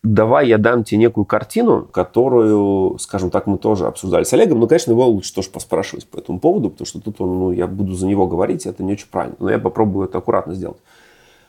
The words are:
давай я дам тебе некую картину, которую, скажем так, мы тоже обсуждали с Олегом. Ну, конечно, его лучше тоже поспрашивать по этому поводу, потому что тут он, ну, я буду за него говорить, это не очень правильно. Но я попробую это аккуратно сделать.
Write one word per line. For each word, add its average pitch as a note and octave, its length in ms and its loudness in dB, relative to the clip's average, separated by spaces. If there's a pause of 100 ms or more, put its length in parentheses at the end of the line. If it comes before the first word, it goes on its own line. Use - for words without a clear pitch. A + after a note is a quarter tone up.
давай A2 420 4
я A2+ 120 6
дам A2+ 260 2
тебе G#2+ 140 0
некую A2+ 260 4
картину, G3+ 580 0
которую, G#2 1160 2
скажем F#2 320 -6
так, F#2 180 -2
мы F#2+ 100 0
тоже G2 280 0
обсуждали F2 360 -2
с - 100 -6
Олегом. D3 280 4
Ну, A#2 80 4
конечно, D#3 240 2
его B2 160 4
лучше G2+ 260 -2
тоже - 160 -6
поспрашивать - 560 -6
по - 120 -20
этому - 200 -8
поводу, E3+ 320 0
потому - 160 -14
что - 140 -14
тут G#2+ 200 -10
он, F#2 180 -2
ну, F#2 120 0
я F2 160 -2
буду F#2+ 280 -4
за F#2 120 -4
него G2 220 2
говорить, F2 360 -2
это F#2 200 -8
не F#2+ 80 -2
очень - 180 -8
правильно. - 300 -6
Но F#2+ 100 -2
я A2 80 0
попробую G#2+ 500 -2
это F2+ 100 -8
аккуратно F2+ 360 -4
сделать. F#2 240 -12 (720)